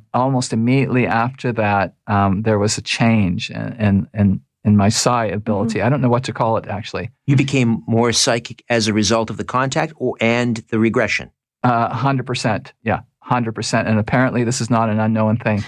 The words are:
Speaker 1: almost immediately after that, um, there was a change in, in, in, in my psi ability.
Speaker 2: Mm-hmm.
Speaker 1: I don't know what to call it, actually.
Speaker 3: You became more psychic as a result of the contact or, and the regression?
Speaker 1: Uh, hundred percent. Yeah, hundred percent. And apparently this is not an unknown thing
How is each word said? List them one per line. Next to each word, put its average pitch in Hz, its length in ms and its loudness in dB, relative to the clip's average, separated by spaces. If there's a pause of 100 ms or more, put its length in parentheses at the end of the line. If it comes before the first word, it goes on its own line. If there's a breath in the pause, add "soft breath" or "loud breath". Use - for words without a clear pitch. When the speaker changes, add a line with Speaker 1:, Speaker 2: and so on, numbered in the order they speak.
(140)
Speaker 1:
almost 127 380 0
immediately 123 540 2
after 113 460 -2
that, 104 420 0 (120)
um, 101 360 2
there 110 160 2
was 104 200 0
a 110 40 -8
change 110 680 0
in, 110 280 -8
in, 101 360 2
in, 101 260 2 (240)
in 104 120 4
my 101 140 4
psi 120 360 2
ability. 104 520 -2
Speaker 2:
Mm-hmm. 98 80 0
Speaker 1:
I 123 40 2
don't 147 120 0
know 123 60 2
what 120 160 0
to - 80 -6
call 113 260 0
it, - 100 -6
actually. 101 420 -8 (160)
Speaker 3:
You 139 100 4
became 131 500 0
more 117 260 2
psychic - 580 -2
as 113 160 2
a 110 60 2
result 110 380 2
of 101 60 -8
the 101 80 -6
contact 135 520 -2
or, 123 240 -4
and 117 360 0 (120)
the 110 100 -2
regression? 110 520 0 (340)
Speaker 1:
Uh, 117 280 0
hundred 127 340 -2
percent. 113 460 -4 (100)
Yeah, 104 180 -2 (200)
hundred 117 340 -2
percent. 113 340 -2
And 110 100 2
apparently 123 460 0
this 120 160 -2
is 113 100 -4
not 113 180 2
an 107 120 0
unknown 110 380 2
thing 104 300 -2